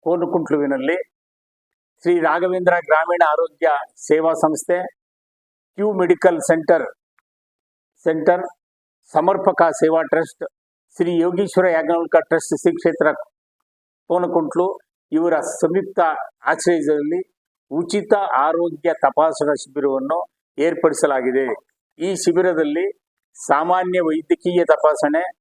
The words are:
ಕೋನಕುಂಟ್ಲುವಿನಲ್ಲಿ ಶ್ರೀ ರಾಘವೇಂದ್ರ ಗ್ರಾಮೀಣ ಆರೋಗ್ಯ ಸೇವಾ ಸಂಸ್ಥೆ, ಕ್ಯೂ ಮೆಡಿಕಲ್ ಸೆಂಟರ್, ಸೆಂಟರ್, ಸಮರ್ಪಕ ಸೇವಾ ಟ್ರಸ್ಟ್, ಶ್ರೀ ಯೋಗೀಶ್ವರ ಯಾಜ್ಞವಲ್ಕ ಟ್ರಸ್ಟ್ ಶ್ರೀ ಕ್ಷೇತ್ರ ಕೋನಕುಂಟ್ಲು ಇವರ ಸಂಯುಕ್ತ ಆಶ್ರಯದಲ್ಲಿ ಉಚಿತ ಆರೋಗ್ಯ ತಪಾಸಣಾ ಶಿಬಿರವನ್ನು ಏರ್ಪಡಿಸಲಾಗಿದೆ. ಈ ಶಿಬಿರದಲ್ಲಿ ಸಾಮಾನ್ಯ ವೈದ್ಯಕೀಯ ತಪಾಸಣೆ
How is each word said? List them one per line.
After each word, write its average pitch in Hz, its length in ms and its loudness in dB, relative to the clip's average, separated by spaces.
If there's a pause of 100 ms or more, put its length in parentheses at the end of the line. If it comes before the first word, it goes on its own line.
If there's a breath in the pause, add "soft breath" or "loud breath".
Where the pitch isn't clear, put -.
ಕೋನಕುಂಟ್ಲುವಿನಲ್ಲಿ 160 1000 -2 (960)
ಶ್ರೀ 175 180 0
ರಾಘವೇಂದ್ರ 180 540 0 (120)
ಗ್ರಾಮೀಣ 170 440 2
ಆರೋಗ್ಯ 165 380 -2 (300)
ಸೇವಾ 160 360 0
ಸಂಸ್ಥೆ, 160 540 -2 (880)
ಕ್ಯೂ 208 180 -2
ಮೆಡಿಕಲ್ 180 460 4
ಸೆಂಟರ್, 160 460 2 (1160)
ಸೆಂಟರ್, 170 400 2 (680)
ಸಮರ್ಪಕ 180 580 2
ಸೇವಾ 160 320 0
ಟ್ರಸ್ಟ್, 156 440 -2 (500)
ಶ್ರೀ 170 260 0
ಯೋಗೀಶ್ವರ 180 460 0
ಯಾಜ್ಞವಲ್ಕ 165 480 0
ಟ್ರಸ್ಟ್ 160 460 0
ಶ್ರೀ 175 120 2
ಕ್ಷೇತ್ರ 165 380 0 (960)
ಕೋನಕುಂಟ್ಲು 175 720 -2 (320)
ಇವರ 160 280 2
ಸಂಯುಕ್ತ 185 600 -4 (460)
ಆಶ್ರಯದಲ್ಲಿ 156 840 -2 (400)
ಉಚಿತ 175 420 -2 (240)
ಆರೋಗ್ಯ 165 560 -2
ತಪಾಸಣಾ 151 600 0
ಶಿಬಿರವನ್ನು 139 720 -4 (320)
ಏರ್ಪಡಿಸಲಾಗಿದೆ. 135 960 0 (440)
ಈ 180 180 -4
ಶಿಬಿರದಲ್ಲಿ 170 920 0 (420)
ಸಾಮಾನ್ಯ 180 540 0
ವೈದ್ಯಕೀಯ 170 640 0
ತಪಾಸಣೆ 151 760 2